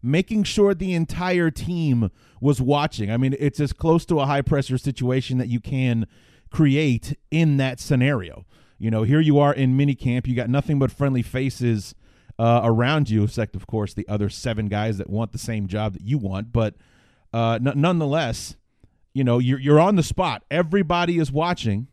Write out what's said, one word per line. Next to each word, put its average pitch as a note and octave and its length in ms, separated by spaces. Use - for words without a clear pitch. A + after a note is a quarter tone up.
making F#3 440
sure G3+ 300
the F#3 200
entire F3 560
team D3 600
was C3+ 200
watching. C3+ 500
I A2+ 60
mean, C3+ 240
it's C#3+ 180
as D3 140
close E3 340
to D#3+ 140
a C3+ 60
high-pressure C#3 520
situation B2+ 600
that B2 100
you A#2+ 100
can A#2+ 480
create C#3 680
in D#3 240
that C3 240
scenario. B2 680
You A2 140
know, A2 100
here C#3 180
you D3 200
are D3 120
in C3 240
minicamp. C3 520
You B2 80
got A#2+ 120
nothing C#3+ 300
but C3+ 140
friendly C3+ 300
faces, B2 760
uh, A#2 240
around A#2 480
you, G#2+ 140
except, G#2+ 320
of - 100
course, G#2+ 280
the G#2 120
other G2+ 220
seven G#2+ 400
guys G#2 300
that - 120
want A2 220
the - 60
same G#2+ 280
job G#2+ 280
that - 80
you C3 160
want. G#2 340
But, A2+ 220
uh, A#2 220
n-, B2 200
nonetheless, D3+ 840
you C3+ 120
know, A#2+ 140
you're, B2+ 200
you're D3 220
on G3 160
the E3 80
spot. D#3 480
Everybody F3 680
is C#3 140
watching. C3+ 600